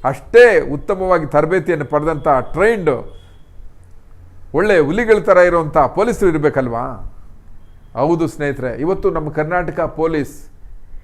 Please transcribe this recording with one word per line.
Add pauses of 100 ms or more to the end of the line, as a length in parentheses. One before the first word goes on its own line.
ಅಷ್ಟೇ
ಉತ್ತಮವಾಗಿ
ತರಬೇತಿಯನ್ನು
ಪಡೆದಂಥ
ಟ್ರೈನ್ಡ್ (1400)
ಒಳ್ಳೆ
ಹುಲಿಗಳ
ಥರ
ಇರುವಂಥ
ಪೊಲೀಸರು
ಇರಬೇಕಲ್ವಾ? (800)
ಹೌದು
ಸ್ನೇಹಿತರೆ,
ಇವತ್ತು
ನಮ್ಮ
ಕರ್ನಾಟಕ
ಪೊಲೀಸ್ (540)